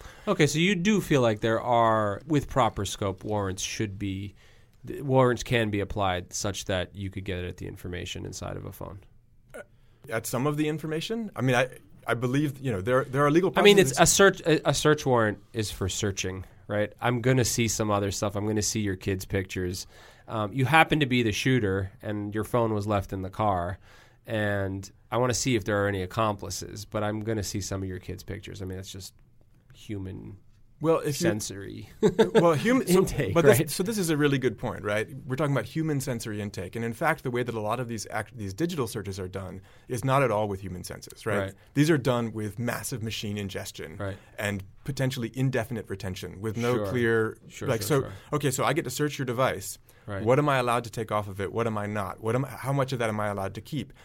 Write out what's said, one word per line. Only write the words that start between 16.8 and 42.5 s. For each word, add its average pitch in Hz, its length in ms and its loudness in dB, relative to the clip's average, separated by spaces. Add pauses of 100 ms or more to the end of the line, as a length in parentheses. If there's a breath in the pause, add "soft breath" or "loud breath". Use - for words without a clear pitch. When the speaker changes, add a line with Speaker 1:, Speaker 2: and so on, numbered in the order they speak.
Speaker 1:
I'm 120 220 2
gonna 127 240 4
see 117 220 0
some 107 240 0
other 101 180 2
stuff. 98 260 -2
I'm 101 120 -2
gonna 107 160 0
see - 160 -2
your 101 160 0
kids' 95 300 -4
pictures. 92 600 -4 (420 soft breath)
Um, 107 260 -4
you 131 120 0
happen 160 340 6
to 143 80 2
be 123 160 2
the 107 80 2
shooter, 101 580 2 (140)
and 104 320 -6
your 107 80 -2
phone 113 320 0
was 104 100 -2
left 104 280 0
in 95 100 -6
the 92 80 -8
car, 90 480 0 (480 soft breath)
and 101 600 -2 (240)
I 113 60 0
wanna 123 160 2
see 127 220 0
if 101 80 0
there 101 200 2
are 101 40 2
any 98 160 0
accomplices, 101 840 -4
but 107 180 -4
I'm 107 180 -2
gonna 110 200 -2
see 98 200 -6
some 95 200 -6
of 95 80 -6
your 92 80 -8
kids' 92 240 -12
pictures. 95 400 -12
I 95 40 -8
mean, 92 120 -8
that's 92 140 -14
just 95 240 -14 (580)
human 101 640 -10 (440)
Speaker 2:
Well, 156 180 4
if - 80 -4
you 147 60 -2
Speaker 1:
sensory 107 840 -4
<laughs> 185 400 4
Speaker 2:
well, 170 180 8
human, 214 320 4
so, 180 140 6
Speaker 1:
intake, 143 340 2
Speaker 2:
but 165 100 6
this, 127 140 10
Speaker 1:
right? 151 140 2
Speaker 2:
so - 100 -4
this 214 160 -2
is 170 140 0
a 151 60 4
really 143 200 4
good 123 220 0
point, 90 240 -6
right? 104 240 0 (180)
We're 131 100 -4
talking 143 200 0
about 113 100 0
human 156 340 0
sensory 117 420 -4
intake, 101 340 -8
and 117 100 -4
in 117 80 -4
fact, 156 300 -2
the 131 80 -4
way 120 100 0
that 120 140 -4
a 113 40 -2
lot 107 200 -2
of 123 80 -4
these 113 240 -8
act-, 110 260 -6
these 98 160 -6
digital 156 320 -2
searches 101 340 -8
are 92 80 -6
done 95 340 -10 (260 soft breath)
is 123 180 -4
not 135 160 4
at 131 80 4
all 107 180 2
with 98 140 -6
human 90 220 -10
senses, - 420 -16
right? 104 140 0
Speaker 1:
Right. 95 140 -4 (200 soft breath)
Speaker 2:
These 147 160 4
are 165 80 6
done 120 360 0
with 107 260 -6